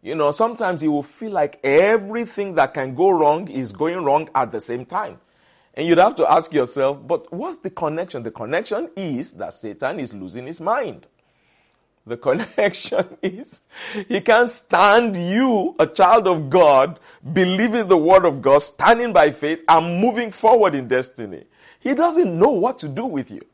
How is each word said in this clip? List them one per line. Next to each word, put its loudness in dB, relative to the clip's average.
You -10
know, 0
sometimes -4
you 0
will -2
feel -14
like -4
everything 0
that 0
can -8
go 2
wrong 0
is -8
going -4
wrong 0
at -2
the -10
same -10
time. -10
And -6
you'd 4
have 4
to 0
ask 2
yourself, -2
"But -6
what's -10
the -12
connection?" -8
The -10
connection -6
is -8
that -12
Satan -8
is -10
losing -14
his -16
mind. -6
The -10
<laughs> -6
connection -4
is -10
he -4
can't 4
stand 2
you, -2
a 4
child 4
of 0
God, 6
believing 0
the 6
word 6
of 0
God, 6
standing 0
by 6
faith, -6
and 2
moving -2
forward 4
in -6
destiny. -4
He -4
doesn't 0
know 4
what -2
to -10
do -8
with -8
you. -16